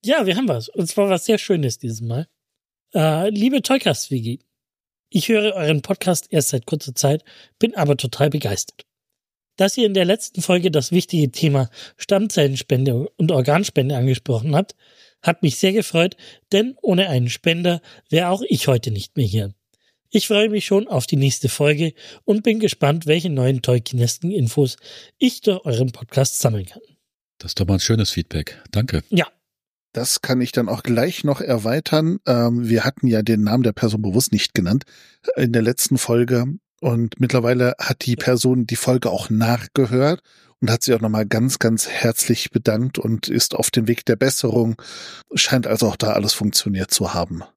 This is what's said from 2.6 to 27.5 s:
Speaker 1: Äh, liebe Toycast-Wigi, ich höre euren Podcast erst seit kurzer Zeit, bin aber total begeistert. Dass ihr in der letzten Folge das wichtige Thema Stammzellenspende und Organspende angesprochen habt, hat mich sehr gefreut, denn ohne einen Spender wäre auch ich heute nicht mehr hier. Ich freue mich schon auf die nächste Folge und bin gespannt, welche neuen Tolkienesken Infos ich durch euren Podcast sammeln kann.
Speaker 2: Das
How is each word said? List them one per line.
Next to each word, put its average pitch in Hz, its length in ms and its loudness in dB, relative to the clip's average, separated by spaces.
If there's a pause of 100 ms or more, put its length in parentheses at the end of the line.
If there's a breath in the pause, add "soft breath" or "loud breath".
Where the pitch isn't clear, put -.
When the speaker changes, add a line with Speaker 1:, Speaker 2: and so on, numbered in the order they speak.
Speaker 1:
Äh, 160 340 2
liebe 226 320 0
Toycast-Wigi, 135 800 -2 (720)
ich - 180 0
höre 208 260 2
euren 156 280 0
Podcast - 480 -2
erst 156 200 0
seit 123 140 -4
kurzer 139 300 -8
Zeit, 147 280 0 (360 loud breath)
bin 226 160 2
aber 143 240 2
total 143 320 0
begeistert. - 560 -6 (720)
Dass 196 180 2
ihr 247 80 2
in 208 80 2
der 190 140 2
letzten 185 340 -2
Folge 180 300 2
das 147 200 0
wichtige 165 400 2
Thema 139 380 2 (300 loud breath)
Stammzellenspende 139 1200 0
und 160 120 4
Organspende 147 640 2
angesprochen 131 600 0
habt, 196 180 0 (460 soft breath)
hat - 220 -2
mich 147 160 2
sehr 190 160 2
gefreut, 180 420 0 (340 loud breath)
denn 226 300 0
ohne 190 300 2
einen 123 180 0
Spender 170 540 0 (260 loud breath)
wäre 175 200 2
auch 190 200 0
ich - 200 0
heute 120 220 0
nicht 101 280 -6
mehr 123 80 2
hier. 101 260 -2 (560)
Ich - 200 0
freue 214 200 2
mich 208 160 -2
schon 202 220 0
auf 135 200 -2
die 156 100 -2
nächste 135 320 0
Folge 151 440 0 (320 loud breath)
und 214 200 0
bin 226 160 2
gespannt, 156 460 0
welche 160 220 -2
neuen 131 320 0
Tolkienesken 123 680 0
Infos 139 460 0 (420 loud breath)
ich 254 220 0
durch 185 260 0
euren 127 240 0
Podcast - 480 -2
sammeln 107 260 0
kann. - 160 -18 (580)
Speaker 2:
Das 87 120 -12